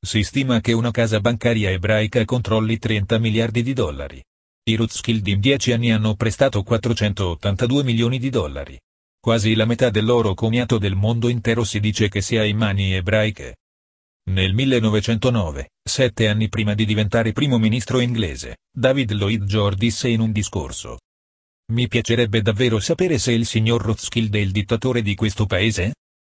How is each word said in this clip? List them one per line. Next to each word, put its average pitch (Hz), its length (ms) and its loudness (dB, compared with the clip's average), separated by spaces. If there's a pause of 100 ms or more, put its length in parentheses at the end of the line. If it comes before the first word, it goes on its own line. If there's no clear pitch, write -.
si - 220 0
stima 127 380 0
che 117 120 0
una 117 180 0
casa 110 300 0
bancaria 113 500 0
ebraica 107 540 0
controlli 110 540 0
trenta 110 400 0
miliardi 113 440 0
di 131 120 -2
dollari. 71 500 -6 (400)
I 110 100 0
Rothschild 110 540 -2
in 98 100 2
dieci 131 340 2
anni 117 200 2
hanno 110 220 2
prestato 110 480 0
quattrocentottantadue 104 1200 0
milioni 117 340 0
di 131 120 -4
dollari. 71 500 -6 (400)
Quasi 113 340 2
la 107 120 2
metà 120 240 2
dell'oro 110 420 2
coniato 113 460 0
del 98 160 -2
mondo 113 340 0
intero 117 340 0
si 110 160 -2
dice 107 300 2
che 101 140 -2
sia 110 200 0
in 104 140 0
mani 98 380 0
ebraiche. 101 600 -2 (760)
Nel 95 240 0
millenovecentonove, 110 1160 0 (100)
sette 117 440 0
anni 107 220 0
prima 104 240 -2
di 107 140 0
diventare 107 460 0
primo 131 260 2
ministro 120 420 2
inglese, 113 600 -4 (100)
David 127 420 0
Lloyd 101 320 0
George 101 320 0
disse 117 320 0
in 113 120 2
un 110 120 0
discorso. - 680 -6 (720)
Mi 120 140 2
piacerebbe 113 540 0
davvero 107 400 2
sapere 170 380 0
se 123 140 0
il 117 120 2
signor 113 380 0
Rothschild 110 520 -2
è 107 40 0
il 98 140 0
dittatore 117 500 0
di 101 120 -2
questo 107 300 -2
paese? 95 520 0 (300)